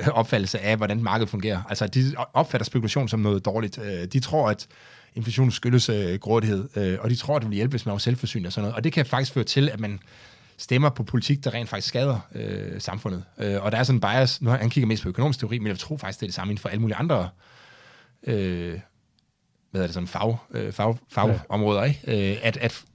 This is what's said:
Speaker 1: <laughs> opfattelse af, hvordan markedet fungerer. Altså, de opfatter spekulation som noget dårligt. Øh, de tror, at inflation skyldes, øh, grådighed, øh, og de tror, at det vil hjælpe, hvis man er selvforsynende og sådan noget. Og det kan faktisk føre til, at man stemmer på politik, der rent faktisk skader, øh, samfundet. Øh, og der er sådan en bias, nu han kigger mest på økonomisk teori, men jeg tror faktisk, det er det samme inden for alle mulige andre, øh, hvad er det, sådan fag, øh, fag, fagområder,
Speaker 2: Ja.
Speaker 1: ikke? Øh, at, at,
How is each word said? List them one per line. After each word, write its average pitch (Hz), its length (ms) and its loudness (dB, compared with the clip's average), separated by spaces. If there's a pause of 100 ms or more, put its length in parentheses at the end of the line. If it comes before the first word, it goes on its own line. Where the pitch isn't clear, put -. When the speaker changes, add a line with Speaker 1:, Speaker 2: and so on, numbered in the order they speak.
Speaker 1:
<laughs> - 100 2
opfattelse 110 460 0
af, 104 180 2
hvordan 107 260 0
markedet 110 260 2
fungerer. 98 400 -2
Altså, 104 180 -2
de 131 260 2 (200)
opfatter 135 320 2
spekulation 123 420 0
som 110 120 0
noget 101 260 2
dårligt. 104 380 -2
Øh, 92 240 -6
de 139 120 0
tror, 131 300 2
at - 180 -2 (480)
inflation 117 360 2
skyldes, 123 380 4
øh, 98 300 0
grådighed, 107 560 2
øh, 95 260 0
og 113 80 0
de 123 60 2
tror, 139 200 0
at 135 60 0
det 113 80 -2
vil 101 60 -2
hjælpe, 110 160 2
hvis 123 140 -2
man 104 100 -2
er 101 40 -2
selvforsynende 117 480 -2
og 95 60 -6
sådan 107 100 -4
noget. 110 120 -2
Og 113 80 -2
det 156 100 0
kan 147 120 2
faktisk 131 280 -2
føre 120 100 2
til, 143 260 2
at 107 100 -6
man 101 200 -6 (580)
stemmer 135 320 2
på 123 140 -2
politik, 139 400 0
der 131 100 -2
rent 117 160 -6
faktisk 101 180 -4
skader, 127 320 0 (160)
øh, 98 460 -6
samfundet. 92 420 -6 (140)
Øh, 101 260 -2
og 104 80 0
der 110 60 0
er 123 60 4
sådan 123 140 4
en 98 40 0
bias, 120 400 2
nu 120 80 2
han 117 200 2
kigger 123 180 2
mest 107 160 0
på 95 60 -2
økonomisk 127 300 0
teori, 117 200 -2
men 107 80 -2
jeg 95 120 -2
tror - 180 -8
faktisk, 95 220 -8
det 110 60 -6
er - 20 -2
det 90 80 -8
samme 95 160 -4
inden 104 100 -4
for - 80 -6
alle 107 120 -2
mulige 107 160 0
andre, 113 320 0 (1000)
øh, 90 520 -2 (920)
hvad 95 100 0
er 90 60 2
det, 85 60 -6
sådan 87 140 -4
fag, 110 300 0 (160)
øh, 104 200 -4
fag, 113 240 0 (140)
fagområder, 104 720 2
Speaker 2:
Ja. 131 40 2
Speaker 1:
ikke? 101 460 0
Øh, 107 100 -4
at, 113 140 0
at, - 260 -4 (120)